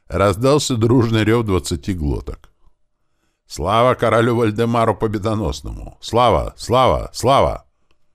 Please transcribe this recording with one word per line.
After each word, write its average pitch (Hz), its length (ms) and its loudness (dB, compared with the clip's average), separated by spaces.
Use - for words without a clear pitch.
раздался 117 680 0
дружный 113 480 2
рев 113 200 2
двадцати 92 480 -4
глоток. 71 580 -8
«Слава 113 480 0
королю 117 420 2
Вальдемару 113 580 0
Победоносному! 107 1080 -6
Слава! 110 560 0
Слава! 104 560 0
Слава!» 113 540 0